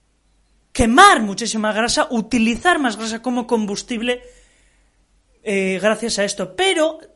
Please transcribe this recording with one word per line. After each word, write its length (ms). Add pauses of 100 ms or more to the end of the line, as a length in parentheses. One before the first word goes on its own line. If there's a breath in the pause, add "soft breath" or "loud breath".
(720)
quemar 480
muchísima 500
grasa, 400
utilizar 680
más 180
grasa 240
como 260
combustible, 760 (1160 soft breath)
eh, 400
gracias 380
a 60
esto. 320
Pero 420 (160)